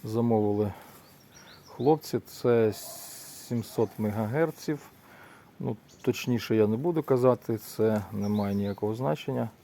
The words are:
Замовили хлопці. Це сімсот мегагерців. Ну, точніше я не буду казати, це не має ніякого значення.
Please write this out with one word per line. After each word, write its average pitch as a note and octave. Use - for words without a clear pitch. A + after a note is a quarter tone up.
Замовили G#2+
хлопці. C#3
Це A2+
сімсот A2+
мегагерців. A2+
Ну, A2+
точніше A#2+
я A2
не A2
буду D#3+
казати, B2
це G#2+
не G2+
має G2+
ніякого G2+
значення. B2+